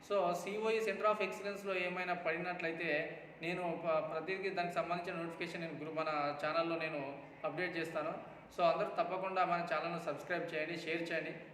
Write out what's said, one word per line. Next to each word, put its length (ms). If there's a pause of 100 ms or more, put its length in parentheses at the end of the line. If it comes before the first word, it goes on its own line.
So 240
సిఓఈ 460
center 260
of 140
excellence-లో 560
ఏమైనా 400
పడినట్లయితే 1080 (200)
నేను 440
ప-, 260
ప్రతిదీ 380
దానికి 240
సంబంధించిన 400
నోటిఫికేషన్ 460
నేను 140
గ్రూ-, 200
మన 420 (100)
ఛానల్‌లో 300
నేను 420 (260)
అప్‌డేట్ 320
చేస్తాను. 600 (220)
So 60
అందరూ 220
తప్పకుండా 580
మన 300
ఛానల్ను 320
సబ్స్క్రైబ్ 480
చేయండి, 240
షేర్ 340
చేయండి. 220 (200)